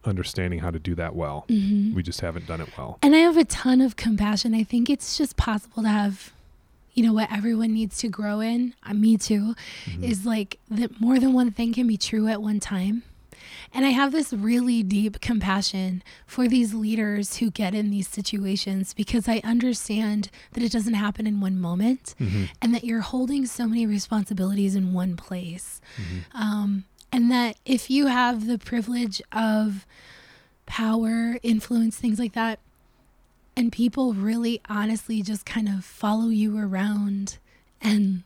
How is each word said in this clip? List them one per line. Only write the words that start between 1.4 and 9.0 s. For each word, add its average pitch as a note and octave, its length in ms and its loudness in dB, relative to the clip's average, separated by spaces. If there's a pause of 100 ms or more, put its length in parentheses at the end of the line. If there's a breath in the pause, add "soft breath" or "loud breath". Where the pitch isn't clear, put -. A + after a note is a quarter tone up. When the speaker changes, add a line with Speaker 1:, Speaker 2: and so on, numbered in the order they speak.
Speaker 2:
Mm-hmm. G#3 460 2
Speaker 1:
We F2+ 80 0
just F2 180 -6
haven't E2+ 260 -6
done E2 140 -6
it D2+ 160 -10
well. - 260 -12
Speaker 2:
And D4 120 8
I D#4+ 40 10
have E4 180 8
a D#4+ 80 6
ton B3+ 360 2
of C4 160 2
compassion. G#3+ 580 0
I A3 80 2
think A#3 280 2
it's - 280 -2
just D4 180 -2
possible A3 460 -2
to A3 60 2
have, G#3 440 0 (600)
you A#3 120 2
know, A3+ 80 6
what G#3+ 200 2
everyone A3+ 420 0
needs A3 240 -2
to A#3+ 100 -4
grow G#3 320 -4
in, A#3+ 340 0 (100)
uh, A#3 100 -6
me A3 220 6